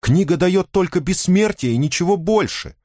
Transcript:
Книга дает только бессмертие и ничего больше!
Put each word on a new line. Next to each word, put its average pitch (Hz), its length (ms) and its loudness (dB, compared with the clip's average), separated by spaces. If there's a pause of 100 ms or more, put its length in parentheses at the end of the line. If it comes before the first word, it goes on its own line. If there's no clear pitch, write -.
Книга 180 340 2
дает 180 340 0
только 185 300 0
бессмертие 180 720 0
и 117 40 0
ничего 170 400 0
больше! 175 680 -2